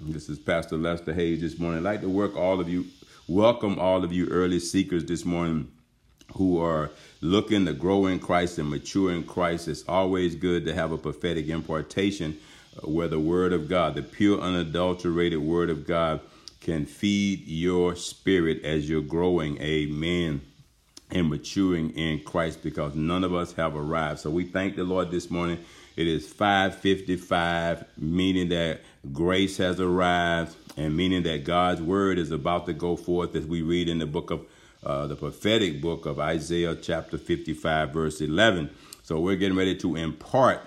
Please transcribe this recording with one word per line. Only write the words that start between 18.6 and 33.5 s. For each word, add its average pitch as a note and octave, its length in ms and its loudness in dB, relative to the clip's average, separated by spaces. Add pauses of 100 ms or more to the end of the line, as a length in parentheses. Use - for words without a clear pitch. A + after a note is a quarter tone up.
as D2+ 260 -2
you're D#2 140 0
growing, E2 580 0
amen, D#2 800 -2 (680)
and F2 180 2
maturing D#2+ 640 0
in D#2 300 -2
Christ, D#2+ 420 -2
because D2+ 320 -4
none E2+ 280 0
of F2+ 120 0
us F2 180 -4
have D#2+ 220 -2
arrived. D2+ 460 -2
So D2+ 100 -4
we F2 120 0
thank F#2 320 -2
the F#2 80 -4
Lord F2+ 280 0
this F2 180 -4
morning. F2 300 -2 (360)
It E2 100 0
is D#2+ 260 0
five G2 440 2
fifty-five, E2+ 1080 0 (140)
meaning F2+ 520 2
that E2+ 320 -2 (300)
grace F#2 460 2
has F2+ 220 0
arrived, F2 760 2 (200)
and D#2 200 -2
meaning F2+ 280 2
that D#2+ 200 -2
God's F2 380 2
word F#2+ 380 2
is D#2+ 100 -2
about E2 380 -2
to F2 60 -2
go E2+ 220 -2
forth F2 400 -2
as D2+ 120 -4
we E2 160 -2